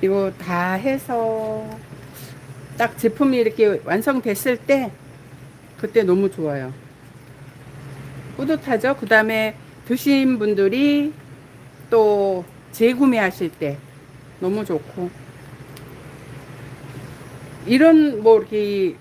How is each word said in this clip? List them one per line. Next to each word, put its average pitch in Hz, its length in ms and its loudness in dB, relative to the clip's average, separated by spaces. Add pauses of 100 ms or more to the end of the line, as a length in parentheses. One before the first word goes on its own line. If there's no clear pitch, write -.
이거 190 360 0
다 180 360 -4
해서 220 920 -4 (1080)
딱 233 200 -2
제품이 254 400 2
이렇게 220 460 2
완성됐을 240 760 -2
때 269 340 0 (880)
그때 220 240 0
너무 185 260 2
좋아요. 143 420 -6 (1700)
뿌듯하죠. 269 600 -2
그다음에 220 580 2 (320)
드신 262 500 2
분들이 240 760 2 (800)
또 202 560 2 (260)
재구매하실 233 800 2
때 143 260 -6 (640)
너무 202 240 -2
좋고, 180 460 -6 (2500)
이런 294 560 6
뭐 220 160 8
이렇게 202 640 -2